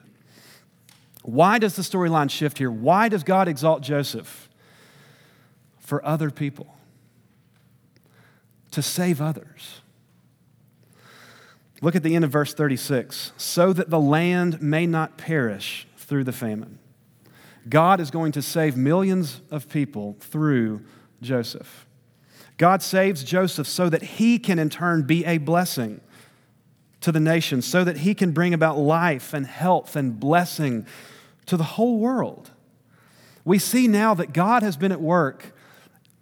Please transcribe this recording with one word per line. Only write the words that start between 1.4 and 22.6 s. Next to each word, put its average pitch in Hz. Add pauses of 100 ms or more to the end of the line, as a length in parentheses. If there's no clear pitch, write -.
does 214
the 196
storyline 165
shift -
here? 131
Why 160
does 196
God 185
exalt 151
Joseph? 139 (1300)
For -
other 156
people. - (1900)
To 143
save 180
others. - (2000)
Look 165
at 175
the 160
end 165
of 135
verse 147
thirty-six. 139
"So 180
that 165
the 165
land 165
may 156
not 160
perish 120
through 139
the 127
famine." 113 (880)
God 170
is 151
going 160
to 143
save 156
millions 170 (100)
of 151
people 110
through 123 (400)
Joseph. 123 (720)
God 180